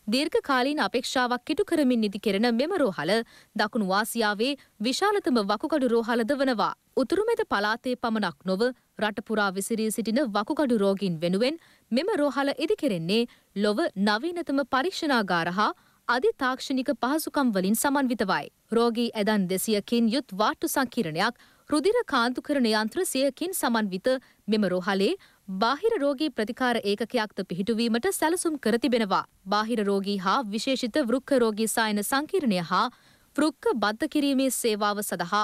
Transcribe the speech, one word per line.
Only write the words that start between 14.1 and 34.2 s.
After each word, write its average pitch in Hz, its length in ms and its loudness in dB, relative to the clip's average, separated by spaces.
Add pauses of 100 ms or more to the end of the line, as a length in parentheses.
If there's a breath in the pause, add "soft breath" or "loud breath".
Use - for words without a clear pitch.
පරීක්ෂණාගාර 233 840 0
හා 208 160 2 (400 soft breath)
අධි 254 280 2
තාක්ෂණික 262 600 -2
පහසුකම් 277 560 0
වලින් 190 240 2
සමන්විතවයි. 240 680 0 (240)
රෝගී 233 420 2
ඇදන් 208 360 2
දෙසියකින් 208 640 0
යුත් 254 240 -2
වාට්ටු 233 340 -2
සංකීර්ණයක්, 220 680 -2 (340 soft breath)
රුධිර 359 340 2
කාන්තුකරණ 254 640 0
යන්ත්‍ර 214 360 0
සියයකින් 285 500 -2
සමන්විත 220 540 -2 (360 soft breath)
මෙම 214 220 0
රෝහලේ 196 500 0 (320 soft breath)
බාහිර 240 500 0
රෝගී 285 320 0
ප්‍රතිකාර 240 500 -2
ඒකකයක්ද 208 640 -4
පිහිටුවීමට 226 680 0
සැලසුම් 330 480 0
කර 226 220 0
තිබෙනවා. 220 460 2 (160)
බාහිර 214 440 0
රෝගී 196 320 0
හා 196 260 0
විශේෂිත 226 540 -2
වෘක්ක 254 420 2
රෝගී 220 280 2
සායන 214 340 0
සංකීර්ණය 277 640 0
හා 185 220 0 (500 soft breath)
වෘක්ක 311 400 0
බද්ධ 214 340 -2
කිරීමේ 277 400 0